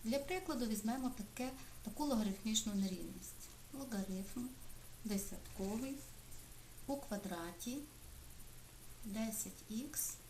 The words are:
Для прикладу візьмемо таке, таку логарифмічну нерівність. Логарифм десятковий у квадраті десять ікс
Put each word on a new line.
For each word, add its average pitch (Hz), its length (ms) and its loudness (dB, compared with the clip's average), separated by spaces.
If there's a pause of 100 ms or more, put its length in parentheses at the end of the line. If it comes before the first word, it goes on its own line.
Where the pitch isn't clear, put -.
Для 240 140 4
прикладу 277 480 4
візьмемо 233 440 4
таке, 247 400 -2 (320)
таку 302 220 0
логарифмічну 214 720 4
нерівність. 180 720 0 (240)
Логарифм 196 680 0 (640)
десятковий 208 880 0 (920)
у 277 100 4
квадраті 190 800 -2 (1300)
десять 214 640 0
ікс 240 460 0 (160)